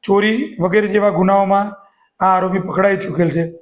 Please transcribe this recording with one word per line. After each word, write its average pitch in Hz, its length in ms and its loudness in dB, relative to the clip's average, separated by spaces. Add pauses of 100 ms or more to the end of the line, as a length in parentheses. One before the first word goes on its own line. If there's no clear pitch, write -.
ચોરી 214 560 0
વગેરે 190 280 0
જેવા 202 220 2
ગુનાઓમાં 196 600 0 (480)
આ 185 180 2
આરોપી 185 220 0
પકડાઈ 190 380 0
ચૂકેલ 165 320 -2
છે. 165 320 -4